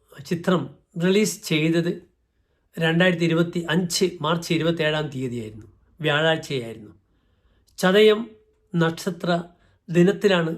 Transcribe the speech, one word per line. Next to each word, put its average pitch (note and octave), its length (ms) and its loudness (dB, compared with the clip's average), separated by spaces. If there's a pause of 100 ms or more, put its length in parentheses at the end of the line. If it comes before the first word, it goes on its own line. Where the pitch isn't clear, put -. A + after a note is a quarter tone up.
(260)
ചിത്രം F3 360 0 (380)
റിലീസ് F#3+ 420 2
ചെയ്തത് E3 460 0 (880)
രണ്ടായിരത്തി E3+ 480 2
ഇരുപത്തി E3+ 360 0 (100)
അഞ്ച് F3+ 360 0 (140)
മാർച്ച് D#3+ 320 -4
ഇരുപത്തിയേഴാം D#3 560 -2
തീയതിയായിരുന്നു, A#2 600 -10 (320)
വ്യാഴാഴ്ചയായിരുന്നു. C#3+ 920 -4 (840)
ചതയം G#3+ 420 4 (520)
നക്ഷത്ര E3 580 -2 (580)
ദിനത്തിലാണ് F3 680 2